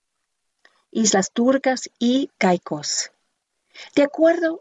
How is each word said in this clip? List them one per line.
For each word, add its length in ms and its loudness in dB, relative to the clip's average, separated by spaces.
Islas 420 0
Turcas 560 0
y 380 0
Caicos. 760 -2
De 60 4
acuerdo 580 0